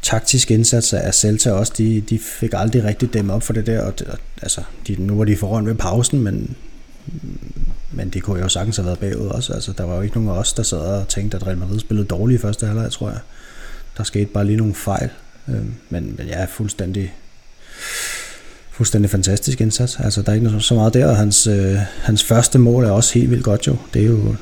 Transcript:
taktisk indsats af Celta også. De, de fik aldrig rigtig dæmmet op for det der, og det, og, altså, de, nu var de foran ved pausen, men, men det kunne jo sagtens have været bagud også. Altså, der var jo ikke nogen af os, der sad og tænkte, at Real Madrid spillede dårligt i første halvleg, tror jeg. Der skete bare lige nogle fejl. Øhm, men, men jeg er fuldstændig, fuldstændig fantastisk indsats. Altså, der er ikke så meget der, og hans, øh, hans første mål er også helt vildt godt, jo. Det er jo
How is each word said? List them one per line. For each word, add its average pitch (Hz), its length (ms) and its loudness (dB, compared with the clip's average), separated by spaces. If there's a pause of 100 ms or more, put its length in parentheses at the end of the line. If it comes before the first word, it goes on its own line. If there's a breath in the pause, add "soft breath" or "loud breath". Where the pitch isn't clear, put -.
taktisk - 460 2
indsats 113 420 4
af 90 220 0
Celta 107 380 4
også. 101 260 0
De, 110 220 2
de 104 180 -2
fik - 360 -4
aldrig 107 300 2
rigtig 104 280 0
dæmmet 98 240 0
op - 60 0
for - 100 -4
det 110 140 0
der, 113 160 0
og 98 160 -4
det, - 80 -6
og, - 120 -8 (240)
altså, - 180 -4 (260)
de, 101 120 -4
nu 98 180 0
var 107 80 4
de 104 120 4
foran 104 300 -2
ved 110 80 0
pausen, 117 460 0
men, 107 360 -4 (1400)
men 95 160 -4
det 90 140 -4
kunne 95 180 -2
jo 95 80 0
sagtens 104 280 0
have 95 100 -2
været 90 120 -2
bagud 101 280 -4
også. 120 260 -4
Altså, - 200 -6
der 92 120 -4
var 87 120 -4
jo 95 60 -2
ikke 104 120 -2
nogen 110 160 0
af 90 100 0
os, - 120 0
der - 100 -2
sad 98 160 -2
og 95 300 -2
tænkte, 101 280 -2
at 92 100 -4
Real 95 120 -2
Madrid 98 200 -2
spillede 104 280 0
dårligt 107 320 2
i 110 40 -2
første 104 240 -2
halvleg, 110 240 -2
tror 107 200 -6
jeg. 117 80 -8 (760 loud breath)
Der 104 80 -6
skete 104 220 0
bare 101 200 0
lige 107 100 2
nogle 110 180 2
fejl. 98 360 -4 (380)
Øhm, 110 260 -4 (140)
men, 87 300 -6
men - 100 -10
jeg 82 140 -4
er 90 40 -2
fuldstændig, 95 680 -4 (1600 loud breath)
fuldstændig 104 400 2
fantastisk 104 500 0
indsats. 110 400 0
Altså, 110 220 0
der - 80 2
er 107 60 4
ikke 110 240 2
så - 140 2
meget 113 200 4
der, 127 160 6
og 107 60 6
hans, 104 300 4
øh, 98 300 2 (260 loud breath)
hans 107 220 2
første 120 340 4
mål 120 260 6
er 107 60 4
også 107 280 4
helt 123 120 4
vildt 120 140 2
godt, 104 220 2
jo. 135 100 2 (180)
Det 110 80 4
er 107 40 6
jo 107 360 2